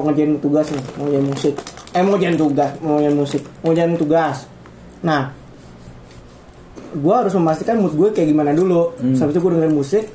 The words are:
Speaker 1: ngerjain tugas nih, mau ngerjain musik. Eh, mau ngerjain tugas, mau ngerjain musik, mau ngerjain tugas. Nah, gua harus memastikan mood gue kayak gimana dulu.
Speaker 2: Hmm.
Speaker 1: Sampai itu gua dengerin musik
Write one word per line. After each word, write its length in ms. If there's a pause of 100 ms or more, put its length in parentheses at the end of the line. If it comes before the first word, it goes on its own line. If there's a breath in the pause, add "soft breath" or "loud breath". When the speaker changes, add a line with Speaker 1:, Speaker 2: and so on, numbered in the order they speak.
Speaker 1:
ngerjain 360
tugas 320
nih, 140 (100)
mau 100
ngerjain 220
musik. 280 (360)
Eh, 100
mau 140
ngerjain 240
tugas, 400
mau 160
ngerjain 220
musik, 260 (160)
mau 100
ngerjain 280
tugas. 400 (680)
Nah, 320 (1600)
gua 260
harus 140
memastikan 420
mood 160
gue 180
kayak 180
gimana 240
dulu. 420
Speaker 2:
Hmm. 200
Speaker 1:
Sampai 160
itu 100
gua 120
dengerin 220
musik 300 (100)